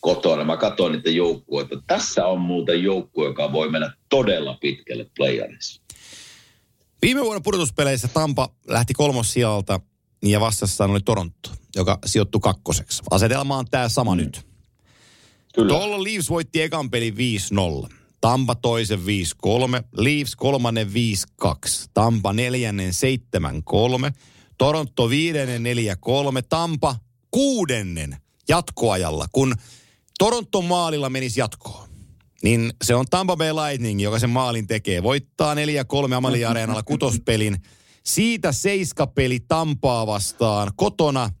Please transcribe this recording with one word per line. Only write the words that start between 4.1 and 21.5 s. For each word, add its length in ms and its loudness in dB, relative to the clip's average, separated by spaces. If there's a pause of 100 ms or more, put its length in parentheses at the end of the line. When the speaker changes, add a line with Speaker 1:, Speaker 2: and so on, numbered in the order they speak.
Speaker 1:
pitkälle 460 -6 (100)
playoffissa. 640 -4 (1200)
Speaker 2:
Viime 200 2
vuonna 200 -2
pudotuspeleissä 680 0
Tampa 420 0 (180)
lähti 260 0
kolmossijalta 840 2 (440)
ja 160 4
vastassaan 520 2
oli 140 2
Toronto, 440 -2 (260)
joka 300 0
sijoittui 360 2
kakkoseksi. 680 -2
Asetelma 460 2
on 140 -2
tää 180 0
sama 260 2
Speaker 1:
Mm. 60 2
Speaker 2:
nyt. 200 -6 (1120)
Speaker 1:
Kyllä. 120 4
Speaker 2:
Tuolla 360 0
Leafs 260 -2
voitti 320 -2
ekan 280 -2
pelin 280 -2
viisi 360 -2
nolla. 360 0 (320)
Tampa 340 2
toisen 500 -2
viisi 320 -2
kolme, 460 0 (140)
Leafs 380 0
kolmannen 580 0
viisi 320 0 (100)
kaksi, 580 -2